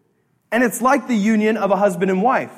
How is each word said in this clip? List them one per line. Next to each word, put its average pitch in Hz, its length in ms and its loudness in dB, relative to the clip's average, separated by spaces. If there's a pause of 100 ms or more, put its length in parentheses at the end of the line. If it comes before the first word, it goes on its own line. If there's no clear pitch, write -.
(520)
And 233 100 2
it's 233 180 -2
like 262 280 0
the 247 80 0
union 214 400 0
of 196 160 0
a 190 40 2
husband 190 360 0
and 185 100 0
wife. 220 360 0